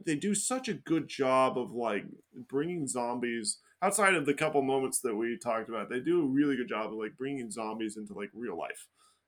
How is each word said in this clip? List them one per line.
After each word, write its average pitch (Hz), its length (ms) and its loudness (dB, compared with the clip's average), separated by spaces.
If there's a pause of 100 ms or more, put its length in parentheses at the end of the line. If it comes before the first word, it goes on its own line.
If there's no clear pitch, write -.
they 160 100 2
do 196 200 0
such 254 340 -2
a 202 60 -2
good 156 320 0
job 131 500 4
of, 113 160 -2
like, 110 320 0 (300)
bringing 143 520 -2
zombies, 120 720 -2 (220)
outside 196 340 4
of 147 120 2
the 143 80 4
couple 151 280 4
moments 131 380 0
that 117 140 -2
we 117 220 0
talked 113 320 -2
about, 104 200 -4
they 123 120 -2
do 165 220 4
a 139 40 2
really 139 300 4
good 117 120 -4
job 107 240 -4
of, 110 60 -6
like, 107 180 -6
bringing 131 340 -6
zombies 110 460 -4
into, 104 160 -10
like, 101 200 -8
real 104 240 -6
life. - 300 -8 (400)